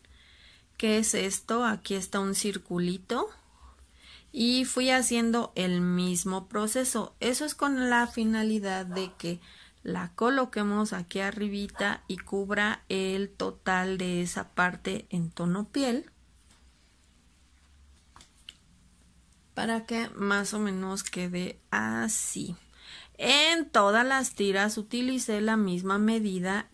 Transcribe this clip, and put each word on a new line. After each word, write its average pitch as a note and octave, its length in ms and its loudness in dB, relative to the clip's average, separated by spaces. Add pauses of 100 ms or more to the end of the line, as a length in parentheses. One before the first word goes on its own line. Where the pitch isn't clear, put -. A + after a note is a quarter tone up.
(760)
¿Qué A3 200 2
es A3 160 2
esto? G3+ 500 -2
Aquí G3+ 320 -2
está F#3+ 240 -4
un G3 160 0
circulito. F#3+ 920 -2 (1040)
Y B3 320 2
fui B3+ 240 2
haciendo A#3 640 2
el F3+ 240 0
mismo F3+ 720 0
proceso. A3 720 -2
Eso C4 260 0
es D4 100 -4
con C4 340 0
la A#3+ 180 4
finalidad A3 800 0
de F3+ 320 -6
que E3+ 220 -6 (440)
la F3 300 -6
coloquemos G#3+ 800 0
aquí F#3 280 -6
arribita G3+ 840 -4
y F3+ 100 -4
cubra G3+ 720 -2
el F#3+ 400 -2
total F#3+ 680 -2
de F3+ 240 0
esa F3 280 -4
parte F#3 600 -2
en E3+ 220 -2
tono F3 380 0
piel. C#4 420 0 (3500)
Para A3+ 320 -2
que A3+ 260 -4
más G3+ 420 0
o G#3+ 60 -2
menos F#3+ 440 -2
quede F3+ 560 -4 (120)
así. A3 840 -2 (600)
En D#4 520 4
todas A3 380 6
las C4+ 260 0
tiras G3+ 440 2
utilicé A#3 640 -2
la A3 160 2
misma F#3+ 420 2
medida G#3 760 0